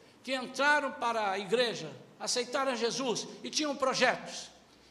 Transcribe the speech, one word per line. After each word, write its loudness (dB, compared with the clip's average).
que -4
entraram 2
para 0
a -2
igreja, 0
aceitaram 0
Jesus 0
e -8
tinham 0
projetos. 0